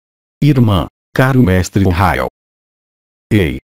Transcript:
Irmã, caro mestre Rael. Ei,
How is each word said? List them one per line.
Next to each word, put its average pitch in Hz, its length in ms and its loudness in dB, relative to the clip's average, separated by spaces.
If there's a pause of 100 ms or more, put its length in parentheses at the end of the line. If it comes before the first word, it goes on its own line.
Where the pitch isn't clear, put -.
(420)
Irmã, 117 460 0 (260)
caro 131 300 0
mestre 92 440 0
Rael. 82 380 0 (1040)
Ei, 80 280 -2 (120)